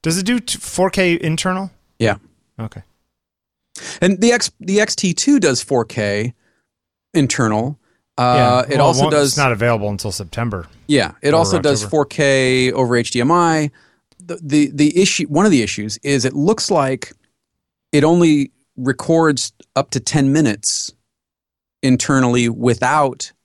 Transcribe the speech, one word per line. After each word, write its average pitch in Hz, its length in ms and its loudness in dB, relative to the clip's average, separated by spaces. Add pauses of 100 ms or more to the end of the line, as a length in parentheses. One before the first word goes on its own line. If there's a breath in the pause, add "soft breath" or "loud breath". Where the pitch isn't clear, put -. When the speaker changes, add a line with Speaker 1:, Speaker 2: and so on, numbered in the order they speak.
Speaker 1:
Does 165 160 -2
it 190 80 -4
do 240 160 0
t-, - 160 -8
four - 320 -2
K 180 320 0
internal? 185 500 -4 (260)
Speaker 2:
Yeah. 104 200 0 (420)
Speaker 1:
Okay. 107 220 -12 (1200 loud breath)
Speaker 2:
And 180 180 2
the 233 140 4
X, - 260 -2
the 196 220 0
X 220 160 -2
T 175 160 0
two 285 260 2
does 143 240 0
four 120 220 0
K 104 480 -4 (800)
internal. 127 640 0 (380)
Uh, 123 160 2 (340)
Speaker 1:
Yeah. 131 60 -4
Speaker 2:
it 135 60 0
Speaker 1:
Well, - 80 6
Speaker 2:
also 131 160 2
Speaker 1:
won't, 151 80 2
Speaker 2:
does 143 180 2
Speaker 1:
it's 127 80 -4
not 135 160 2
available 110 360 0
until 101 220 -6
September. 101 560 -8 (200)
Speaker 2:
Yeah, 123 340 0
it 143 120 2
Speaker 1:
Or 160 40 4
Speaker 2:
also 165 220 2
does 135 240 0
Speaker 1:
October. 101 60 -10
Speaker 2:
four 147 160 0
K 131 680 0
over 123 240 0
H 120 140 -2
D 120 100 -2
M 135 100 2
I. 160 400 2 (540 soft breath)
The, - 160 -12
the, 147 320 0
the 151 280 2
issue, 185 260 0
one 156 180 2
of 208 60 4
the 131 100 4
issues 104 360 -6
is 139 260 -2
it 131 80 -2
looks 165 400 -2
like 135 400 -2 (800)
it 147 140 4
only 160 460 4 (260)
records 147 720 0 (240)
up 135 160 -2
to 135 80 -4
ten 135 320 0
minutes 131 640 -2 (880)
internally 127 680 2
without 127 840 -2 (140)